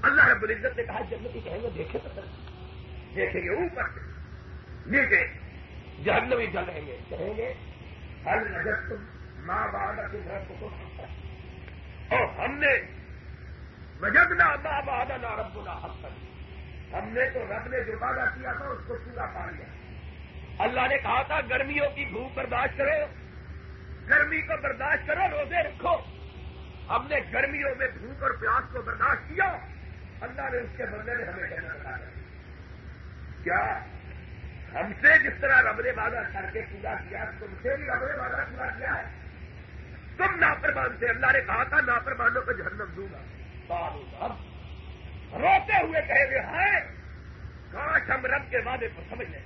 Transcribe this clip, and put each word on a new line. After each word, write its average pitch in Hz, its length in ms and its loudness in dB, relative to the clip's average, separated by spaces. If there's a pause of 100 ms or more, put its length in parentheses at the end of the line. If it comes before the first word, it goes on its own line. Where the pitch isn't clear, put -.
اللہ - 220 10
رب - 180 8
العزت 220 340 0
نے 233 60 -2
کہا، 233 180 -2 (100)
جنتی 226 340 -6
کہیں - 180 -4
گے، 233 120 -2
"دیکھے 160 280 -4
تو - 120 -10
صحیح۔" - 320 -10 (720)
دیکھیں 190 260 0
گے 175 60 -2
اوپر 269 340 0 (120)
سے، - 60 -10 (880)
نیچے 202 400 4 (800)
جہنمی 233 420 4
جل 180 200 -2
رہیں 156 200 -6
گے، 127 120 -10 (100)
کہیں 175 280 -4
گے، 247 180 -2 (680)
"هل 214 320 0
وجدتم - 480 -2 (420)
ما - 180 0
وعدكم 202 680 -4
ربكم 196 360 -8
حقا؟" - 380 -10 (1120)
اور 220 320 2
ہم 277 60 -2
نے، 285 180 6 (1300)
"وجدنا 339 640 8
ما 302 160 0
وعدنا 247 580 -2
ربنا 196 360 -6
حقا۔" 160 360 -10 (840)
ہم 208 160 -4
نے 247 260 2
تو 240 140 0
رب 220 200 -4
نے 247 160 0
جو 220 160 -4
وعدہ 247 240 0 (100)
کیا 254 180 -6
تھا 247 120 -4
اس 277 220 -4
کو - 180 -4
پورا 240 220 -6
پا - 240 -6
لیا۔ - 160 -10 (920)
اللہ 247 300 4
نے 269 100 6
کہا 247 240 4
تھا، 302 180 2 (100)
"گرمیوں 285 400 4
کی 285 140 -6
بھوک 254 300 -6
برداشت 247 440 0
کرو، 294 280 4 (1040)
گرمی 302 300 8
کو 320 220 0
برداشت 269 440 2
کرو، 311 140 2 (120)
روزے 311 300 2
رکھو۔" 349 340 2 (920)
ہم 254 200 2
نے 294 80 2 (160)
گرمیوں 277 460 2
میں 262 100 2 (100)
بھوک 262 240 -8
اور 269 80 4
پیاس 233 420 2
کو 247 100 -4
برداشت 233 460 2
کیا، 359 300 2 (600)
اللہ 254 220 -8 (100)
نے 247 60 0
اس 233 180 -6
کے 247 100 -2
بدلے 220 280 -6
میں 247 100 -2
ہمیں 180 240 -6
جنت 165 380 -6
عطا 135 40 -8
کر - 140 -8 (120)
دی۔ - 40 -8 (1200)
کیا 113 360 2 (920)
ہم 185 260 -2
سے 302 180 12
جس 294 220 4
طرح 269 220 8
رب 220 180 4
نے 247 100 2
وعدہ 226 300 0 (120)
کر 196 200 -4
کے 220 80 -4 (100)
پورا 208 240 -6 (140)
کیا، 202 160 -6 (140)
تم 214 80 -10 (160)
سے 254 140 2
بھی 294 100 -6
رب - 200 0
نے 571 120 -2
وعدہ - 320 -2
پورا - 160 -4 (120)
کیا - 180 0
ہے؟ - 60 -2 (1120)
تم 370 220 4
نافرمان 277 500 4 (100)
تھے، 240 80 0
اللہ 247 260 4
نے - 140 8
کہا 226 180 2
تھا، 294 220 4
"نافرمانوں 240 560 2
کو 247 100 0
جہنم 202 320 -4 (120)
دوں 196 160 -8
گا۔" - 60 -12 (480)
قالوا 170 600 -4
رب، - 60 -4 (1000)
روتے 427 520 8
ہوئے 320 160 4
کہیں 277 280 6
گے، 269 80 4
"ہائے، 359 420 4 (920)
کاش 294 380 2
ہم 262 160 0
رب 277 240 0
کے 247 80 2
وعدے 233 380 -2
کو - 140 -12
سمجھ 233 200 -6
لیں۔" 95 160 -10